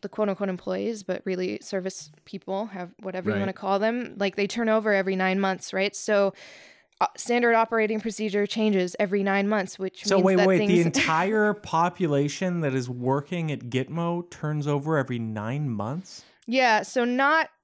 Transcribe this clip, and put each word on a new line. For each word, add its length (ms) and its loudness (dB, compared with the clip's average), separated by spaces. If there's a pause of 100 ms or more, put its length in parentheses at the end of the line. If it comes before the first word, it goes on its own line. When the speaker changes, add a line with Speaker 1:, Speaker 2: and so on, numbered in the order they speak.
Speaker 1:
the 80 -10
quote 180 -2
unquote 220 -4
employees, 540 -6
but 200 -6
really 380 -4
service 500 -8 (140)
people, 420 -8
have 320 -12
whatever 300 -6
you 60 0
Speaker 2:
Right. 60 -2
Speaker 1:
wanna 120 -4
call 260 -2
them, 380 -2
like, 180 -2
they 120 -2
turn 220 -2
over 220 2
every 240 2
nine 240 0
months, 320 -2
right? 240 -2
So, 380 2 (640)
uh, 160 4
standard 380 2
operating 480 4
procedure 460 0
changes 520 2
every 240 2
nine 240 2
months, 320 -2
which 260 -6
Speaker 3:
So 100 2
Speaker 1:
means 100 6
Speaker 3:
wait, 120 6
Speaker 1:
that 100 6
Speaker 3:
wait, 100 6
the 100 2
Speaker 1:
things 180 6
<laughs> 120 0
Speaker 3:
entire 560 2
population 1080 0
that 120 0
is 160 -2
working 640 -2
at 180 -8
Gitmo 640 -4
turns 360 -4
over 300 0
every 220 -2
nine 500 -4
months? 540 -8 (240)
Speaker 1:
Yeah, 340 2
so 240 -2
not 440 0 (140)